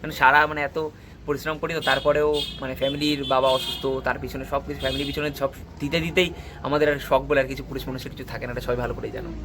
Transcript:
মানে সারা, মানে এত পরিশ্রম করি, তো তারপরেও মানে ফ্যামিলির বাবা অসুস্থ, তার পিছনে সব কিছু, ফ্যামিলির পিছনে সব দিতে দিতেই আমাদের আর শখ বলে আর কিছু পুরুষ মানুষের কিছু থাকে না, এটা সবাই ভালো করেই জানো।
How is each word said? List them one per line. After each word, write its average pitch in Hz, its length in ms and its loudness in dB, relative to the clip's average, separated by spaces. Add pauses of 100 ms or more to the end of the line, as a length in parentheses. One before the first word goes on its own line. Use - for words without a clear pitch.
মানে 151 120 -6
সারা, 147 340 8
মানে 151 140 -4
এত 143 180 -2 (460)
পরিশ্রম 151 320 -2
করি, 160 160 -4
তো 156 80 -2
তারপরেও 147 600 4 (200)
মানে 131 140 -6
ফ্যামিলির 143 480 0
বাবা 131 260 4
অসুস্থ, - 340 0 (200)
তার 127 160 0
পিছনে 131 260 -8
সব 143 220 -2
কিছু, 143 120 -8
ফ্যামিলির 135 280 -2
পিছনে 147 260 -2
সব 139 160 -2 (300)
দিতে 143 200 -2
দিতেই 170 300 2 (340)
আমাদের 147 260 4
আর 139 100 0
শখ 135 220 4
বলে 139 180 2
আর 131 80 2
কিছু 131 200 -8
পুরুষ 131 200 -8
মানুষের 131 240 -8
কিছু 135 120 -12
থাকে 117 220 -8
না, 123 60 -6
এটা 120 100 -6
সবাই 123 160 0
ভালো 117 160 -2
করেই 110 180 -6
জানো। 113 180 -8 (160)